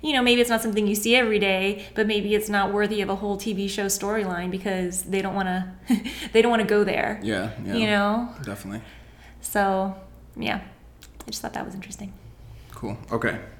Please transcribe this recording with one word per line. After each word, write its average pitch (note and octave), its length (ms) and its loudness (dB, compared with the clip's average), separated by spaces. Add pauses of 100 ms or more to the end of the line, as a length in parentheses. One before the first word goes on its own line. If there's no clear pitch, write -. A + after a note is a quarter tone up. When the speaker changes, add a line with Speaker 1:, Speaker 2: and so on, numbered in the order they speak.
Speaker 1:
you D#4 140 0
know, B3+ 80 4
maybe A#3+ 180 6
it's A#3+ 80 6
not A3+ 140 2
something G#3+ 240 0
you G#3 80 2
see A3+ 220 4
every A3 220 4
day, G3 460 2 (100)
but G#3+ 120 2
maybe G#3 280 2
it's G#3 140 2
not G3+ 240 2
worthy G#3 300 2
of G3 80 -2
a G3 60 0
whole G3+ 200 -2
T G#3+ 160 -4
V G3 160 -2
show G3 180 -2
storyline F#3+ 640 -2
because F#3 520 -2
they F#3+ 180 -2
don't F#3+ 140 -2
wanna, F#3 400 -2 (300)
<laughs> - 280 -10
they A3+ 100 6
don't A#3+ 80 6
wanna A3+ 140 4
go G#3 200 4
there. G#3 380 0
Speaker 2:
Yeah, G#2 280 0 (140)
yeah. F#2+ 100 -4
Speaker 1:
You A3+ 140 2
know? G#3 400 2 (160)
Speaker 2:
Definitely. - 360 -8 (640)
Speaker 1:
So, G3 520 0 (420)
yeah. G#3 240 -2 (680)
I A3+ 40 -12
just - 120 -10
thought A3+ 120 -6
that - 120 -6
was F#3+ 80 -12
interesting. G3 380 -12 (580)
Speaker 2:
Cool. G#2+ 260 -8 (160)
Okay. A#2 260 0 (220)